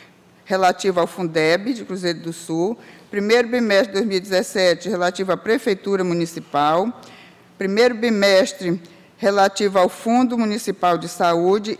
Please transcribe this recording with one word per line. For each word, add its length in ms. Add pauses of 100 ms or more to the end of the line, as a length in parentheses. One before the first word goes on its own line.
(460)
relativo 540
ao 80
fundeb 680
de 120
Cruzeiro 340
do 140
Sul, 440 (320)
primeiro 380
bimestre 400
de 60
dois 120
mil 120
e 20
dezessete, 720
relativo 420
à 60
Prefeitura 680
Municipal, 960 (560)
primeiro 380
bimestre 840 (380)
relativo 600
ao 80
Fundo 500
Municipal 600
de 100
Saúde 720